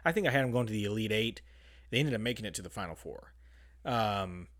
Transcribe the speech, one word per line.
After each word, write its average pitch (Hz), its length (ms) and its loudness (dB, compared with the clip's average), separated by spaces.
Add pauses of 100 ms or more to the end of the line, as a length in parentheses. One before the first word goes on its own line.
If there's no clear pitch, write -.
I 147 60 4
think 190 140 4
I 135 40 6
had 135 120 6
them 127 100 2
going 120 140 4
to 110 60 -4
the 107 140 0
Elite 107 260 0
Eight. 113 300 0 (480)
They 113 80 2
ended 139 160 2
up 107 80 -2
making 117 240 -4
it 90 80 -8
to - 80 -8
the 90 80 -12
Final 87 240 -6
Four. - 400 -14 (500)
Um, 101 640 -2 (120)